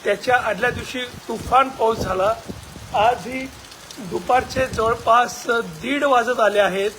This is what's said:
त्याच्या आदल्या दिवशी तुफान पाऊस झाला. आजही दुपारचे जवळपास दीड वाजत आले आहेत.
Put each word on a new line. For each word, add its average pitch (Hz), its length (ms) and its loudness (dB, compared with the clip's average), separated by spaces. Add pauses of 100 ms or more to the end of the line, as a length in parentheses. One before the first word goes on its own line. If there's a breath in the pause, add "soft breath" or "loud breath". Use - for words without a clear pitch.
त्याच्या 226 340 0 (120)
आदल्या 214 200 0
दिवशी - 320 -6 (260)
तुफान 240 420 2
पाऊस 226 280 0
झाला. 185 360 0 (600)
आजही 240 520 0 (680)
दुपारचे 247 560 0
जवळपास 233 760 2 (380)
दीड 277 220 -2
वाजत 247 360 2
आले 208 200 4
आहेत. 196 400 0